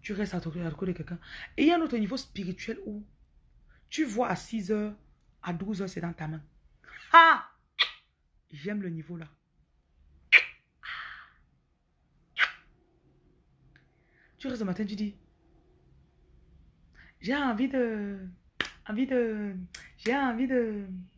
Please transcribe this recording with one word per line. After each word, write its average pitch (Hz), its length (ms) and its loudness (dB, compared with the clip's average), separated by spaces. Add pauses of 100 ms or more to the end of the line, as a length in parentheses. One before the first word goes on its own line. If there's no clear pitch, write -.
Tu 214 60 -6
restes 196 220 -4
à 175 60 -2
côté, 170 240 -6
à 165 60 -2
côté 180 220 -4
de - 60 -6
quelqu'un. 170 200 -8 (380)
Et - 60 2
il 285 60 8
y 339 40 6
a 349 40 4
un 330 40 2
autre 311 160 0
niveau 214 200 0
spirituel 190 720 -8
où 208 180 -10 (880)
tu 311 140 0
vois 233 240 0
à 185 80 0
six 202 340 -4
heures, 208 240 0 (480)
à 180 100 -4
douze 190 300 -4
heures, 196 60 -4
c'est 185 120 -8
dans 170 120 -4
ta 156 160 -8
main. 156 120 -8 (720)
Ah ! 330 380 10 (1000)
J'aime 196 300 -6
le 185 60 -6
niveau 165 280 -10
là. 165 100 -12 (4000)
Tu - 80 -8
restes 247 140 -4
le 214 60 -2
matin, 190 200 -2
tu 202 80 -6
dis, « 208 220 -4 (2000)
J'ai 214 140 0
envie 262 340 2
de, 214 600 -2 (600)
envie 240 200 0
de, 214 480 0 (400)
j'ai 233 200 0
envie 262 300 0
de. » 226 400 0 (320)